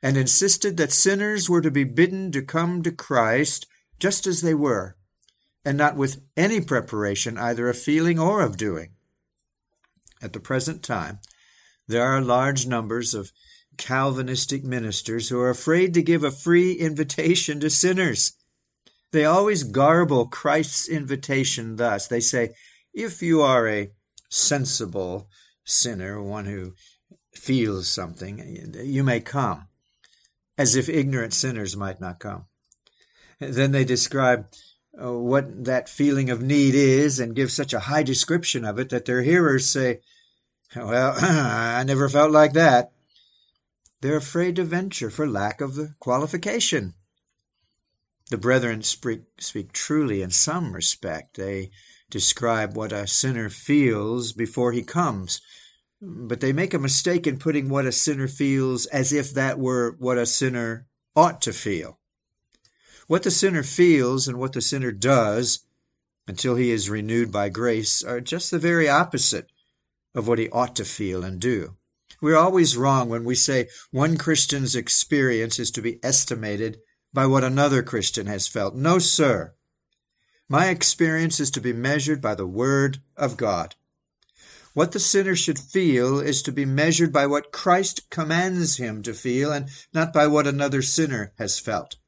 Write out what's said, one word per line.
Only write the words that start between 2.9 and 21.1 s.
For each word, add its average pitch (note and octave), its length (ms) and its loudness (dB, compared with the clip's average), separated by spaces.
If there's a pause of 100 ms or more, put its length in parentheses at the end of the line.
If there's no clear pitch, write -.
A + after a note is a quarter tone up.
Christ C3 760 0 (320)
just G3 280 0
as F3 140 -2
they E3 140 2
were, A#2 420 0 (680)
and C#3+ 100 0
not D3 200 2
with C3+ 260 -2 (120)
any G3+ 280 2
preparation A2 760 -2
either A#2 320 -2
of B2 80 0
feeling D#3+ 420 2
or F#3+ 220 2
of A#2 160 0
doing. F2+ 360 -6 (1300)
At G#2 100 -12
the G#2+ 80 -10
present C3 420 -4
time, G2+ 360 -6 (680)
there A#2 180 0
are C3+ 160 2
large C3 460 2
numbers A#2 480 -4
of G2 180 -8 (440)
Calvinistic C3 880 -2
ministers A2+ 640 -6
who B2 120 -2
are B2 100 2
afraid E3+ 440 2
to E3+ 80 4
give D#3+ 200 2
a C#3+ 80 0
free F3 440 4
invitation D#3 880 0
to D3+ 80 0
sinners. F3+ 640 2 (800)
They D3+ 140 4
always F#3 400 4
garble C#3 640 4
Christ's - 600 -2
invitation C3+ 880 -4